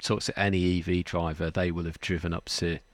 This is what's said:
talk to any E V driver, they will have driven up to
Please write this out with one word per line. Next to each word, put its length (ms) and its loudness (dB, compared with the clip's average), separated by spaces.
talk 200 0
to 180 -4
any 200 4
E 220 4
V 220 2
driver, 460 -2
they 220 0
will 120 -2
have 160 -6
driven 340 -2
up 120 -6
to 340 -2